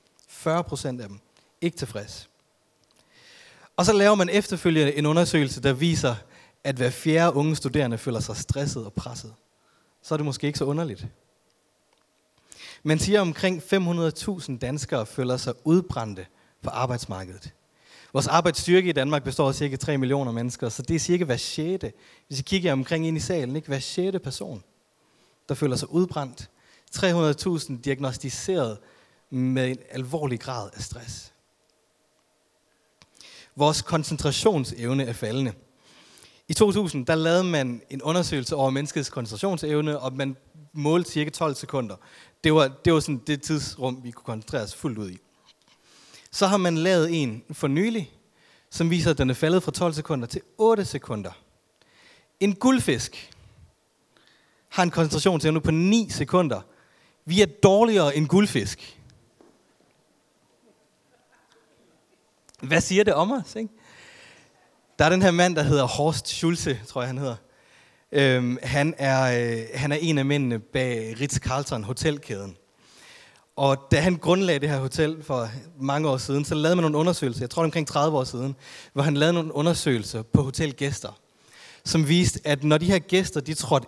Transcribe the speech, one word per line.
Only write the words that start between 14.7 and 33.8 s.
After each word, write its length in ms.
føler 320
sig 160
udbrændte 640
på 80
arbejdsmarkedet. 840
Vores 140
arbejdsstyrke 640
i 20
Danmark 320
består 240
af 80
cirka 200
tre 220
millioner 340
mennesker, 380
så 120
det 140
er 40
cirka 240
hver 140
sjette. 560
Hvis 120
I 40
kigger 300
omkring 340
ind 100
i 20
salen, 360
ikke? 120
Hver 120
sjette 400
person, 440
der 60
føler 200
sig 160
udbrændt. 580
Tre 220
hundrede 200
tusind 500
diagnostiseret 920
med 420
en 60
alvorlig 500
grad 340
af 80
stress. 520
Vores 260